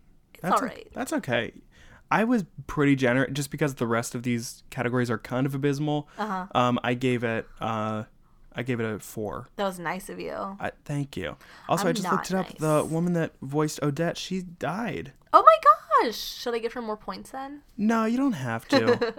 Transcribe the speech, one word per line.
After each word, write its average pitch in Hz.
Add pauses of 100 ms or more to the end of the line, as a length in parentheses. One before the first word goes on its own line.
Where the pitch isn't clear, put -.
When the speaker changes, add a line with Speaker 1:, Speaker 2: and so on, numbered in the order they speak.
(360)
Speaker 1:
It's -
Speaker 2:
That's 180
o-, 269
Speaker 1:
all 220
right. -
Speaker 2:
that's 262
okay. 120 (580)
I 185
was 226 (220)
pretty 143
generous, 131
just 139
because 147
the 120
rest 117
of 120
these 120
categories 123
are 110
kind 127
of 139
abysmal. 143 (100)
Speaker 1:
Uh-huh. 190
Speaker 2:
Um, 123
I 123
gave 123
it, 113 (140)
uh, 107 (520)
I 127
gave 120
it 113
a 107
four. 104 (100)
Speaker 1:
That 202
was 185
nice 175
of 180
you. 76 (260)
Speaker 2:
I, 101 (140)
thank 143
you. 82 (320)
Also, 180
Speaker 1:
I'm 175
Speaker 2:
I -
just 196
looked 151
Speaker 1:
not 190
Speaker 2:
it -
up. -
The 151
Speaker 1:
nice. -
Speaker 2:
woman 175
that 165
voiced 147
Odette, 147
she 185
died. 175 (200)
Speaker 1:
Oh 370
my 622
gosh! 214
Should -
I 233
give 226
her 247
more 214
points 202
then? 277 (160)
Speaker 2:
No, 220
you 233
don't 269
have 123
to. 233